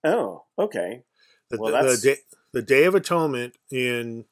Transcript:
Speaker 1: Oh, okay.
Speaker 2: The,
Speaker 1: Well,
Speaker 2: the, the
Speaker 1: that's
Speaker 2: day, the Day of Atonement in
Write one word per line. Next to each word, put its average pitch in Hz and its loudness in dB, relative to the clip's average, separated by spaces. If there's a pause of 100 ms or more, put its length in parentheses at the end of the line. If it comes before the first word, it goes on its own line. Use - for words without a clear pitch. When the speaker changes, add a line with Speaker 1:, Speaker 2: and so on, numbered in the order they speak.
Speaker 1:
Oh, 156 -2 (140)
okay. 120 -4 (480)
Speaker 2:
The, 113 -6
Speaker 1:
Well, 110 -2
Speaker 2:
the, 123 2
the 139 4
Speaker 1:
that's 120 0
Speaker 2:
day, 139 2 (360)
the 123 -4
Day 135 6
of 185 4
Atonement 156 -2 (160)
in 120 -4